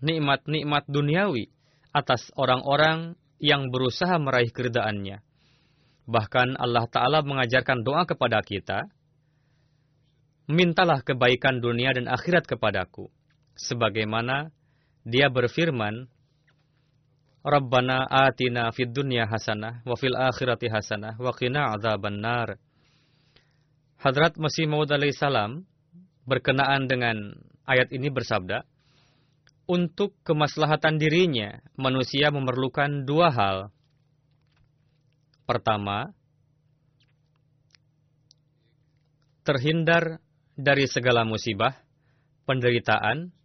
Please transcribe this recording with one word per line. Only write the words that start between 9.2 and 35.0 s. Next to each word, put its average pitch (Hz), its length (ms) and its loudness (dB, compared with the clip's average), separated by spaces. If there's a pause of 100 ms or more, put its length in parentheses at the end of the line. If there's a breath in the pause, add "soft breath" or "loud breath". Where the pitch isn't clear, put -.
"Mintalah 170 560 2
kebaikan 127 560 2
dunia 120 320 0
dan 123 160 -4
akhirat 160 400 0
kepadaku," 101 640 -4 (400)
sebagaimana 117 960 -4 (520)
Dia 127 320 2
berfirman, 123 720 0 (1400)
"Rabbana 131 640 2
atina 127 640 2
fid 120 240 -4
dunya 127 320 -2
hasanah 110 560 -6
wa 120 160 -4
fil 127 160 -2
akhirati 123 560 -2
hasanah 110 480 -6
wa 123 160 -4
qina 127 400 -2
adzabannar." 104 880 -4 (1400)
Hadrat 147 400 0
Masih 156 320 -2
Maud 151 240 0
alaihi 143 200 0
salam 135 520 -2 (600)
berkenaan 135 600 0
dengan 117 480 -2 (320)
ayat 127 240 2
ini 139 240 -4
bersabda, 110 480 -4 (1040)
"Untuk 180 560 -2
kemaslahatan 151 800 0
dirinya, 147 600 0 (160)
manusia 131 520 0
memerlukan 135 800 -2
dua 156 240 4
hal. 98 240 0 (1900)